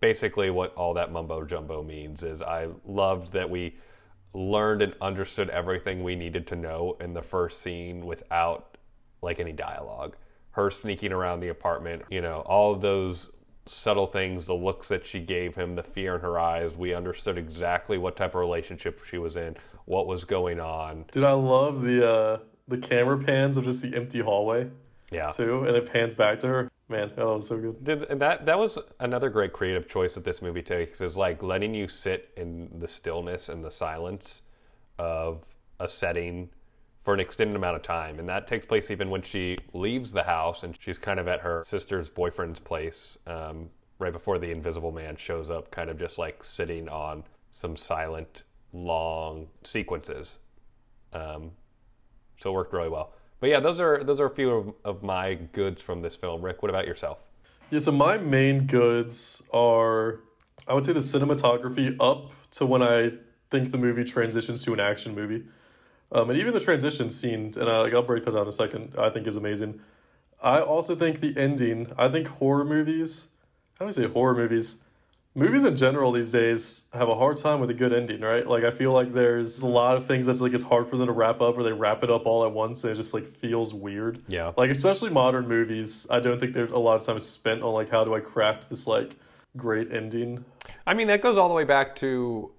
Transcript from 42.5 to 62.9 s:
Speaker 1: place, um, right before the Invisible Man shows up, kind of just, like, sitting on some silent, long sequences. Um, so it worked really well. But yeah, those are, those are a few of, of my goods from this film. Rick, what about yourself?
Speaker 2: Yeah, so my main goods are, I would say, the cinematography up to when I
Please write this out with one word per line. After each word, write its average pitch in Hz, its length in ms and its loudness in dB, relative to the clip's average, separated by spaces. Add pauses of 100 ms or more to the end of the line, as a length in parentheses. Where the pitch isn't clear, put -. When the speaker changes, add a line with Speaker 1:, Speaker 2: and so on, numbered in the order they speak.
Speaker 1:
place, - 640 -10
um, 80 440 -10 (280)
right 90 140 -4
before 87 260 -2
the 85 120 -4
Invisible 82 420 -6
Man 78 240 -12
shows 82 340 -8
up, 82 200 -8
kind 82 180 -8
of 80 100 -8
just, 85 200 -8
like, 80 260 -8
sitting 82 440 -6
on 76 360 -8 (260)
some 82 280 -10
silent, 80 640 -8 (320)
long 80 760 -4 (160)
sequences. - 720 -8 (800)
Um, 80 380 -12 (840)
so - 120 -4
it - 20 0
worked 95 220 -2
really 85 160 -2
well. 78 240 -6 (260)
But 131 100 4
yeah, 147 100 6
those 165 180 2
are, 151 240 4
those 139 180 2
are 143 60 4
a 135 80 -4
few 131 160 2
of, 107 240 0 (120)
of 98 160 -6
my 95 320 -2
goods 90 480 -4
from 87 180 -6
this 85 160 -8
film. 85 240 -6
Rick, 90 220 -6
what 104 80 0
about 95 160 0
yourself? 85 320 -8 (520)
Speaker 2:
Yeah, 151 100 0
so 147 120 4
my 147 240 6
main 139 500 4
goods 120 760 2 (100)
are, 113 680 4 (460)
I 131 60 -2
would 139 140 2
say, 170 80 4
the 156 60 2
cinematography 127 1000 2
up - 320 2 (200)
to - 120 -2
when 127 180 6
I 117 300 6 (380)